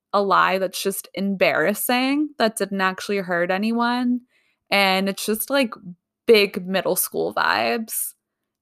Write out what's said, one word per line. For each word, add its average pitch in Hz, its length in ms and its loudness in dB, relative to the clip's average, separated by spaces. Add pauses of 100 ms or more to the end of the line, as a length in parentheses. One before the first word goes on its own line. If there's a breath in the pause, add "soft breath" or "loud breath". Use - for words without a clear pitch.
(140)
a 202 80 2
lie 180 340 2
that's 185 260 -4
just - 300 -6
embarrassing, 196 1300 0
that 220 180 0
didn't 196 240 -4
actually 190 380 -2
hurt 175 320 -2
anyone, 240 720 0 (480)
and 190 400 2
it's - 160 -6
just, 214 240 -2
like, 269 240 2 (520)
big 202 400 4
middle 180 300 -2
school - 380 -4
vibes. 226 800 0 (480)